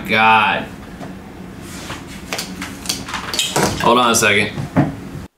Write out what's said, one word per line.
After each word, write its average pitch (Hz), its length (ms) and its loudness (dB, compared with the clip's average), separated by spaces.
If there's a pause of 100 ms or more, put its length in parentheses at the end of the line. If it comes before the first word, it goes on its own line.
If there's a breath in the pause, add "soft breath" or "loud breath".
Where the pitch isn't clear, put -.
God. 110 580 6 (3250)
Hold 117 180 6
on 120 120 4
a 110 40 4
second. 107 500 2 (720)